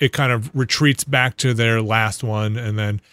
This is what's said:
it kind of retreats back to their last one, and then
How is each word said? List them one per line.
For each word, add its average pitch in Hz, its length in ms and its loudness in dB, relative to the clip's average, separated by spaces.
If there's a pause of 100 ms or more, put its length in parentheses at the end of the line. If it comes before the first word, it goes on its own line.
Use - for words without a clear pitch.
it 139 100 4
kind 131 220 0
of 117 200 -2
retreats 135 520 0
back 127 320 0
to 127 160 0
their 113 280 2
last 110 400 0
one, 107 360 -2
and 110 200 -4
then 104 220 -2 (140)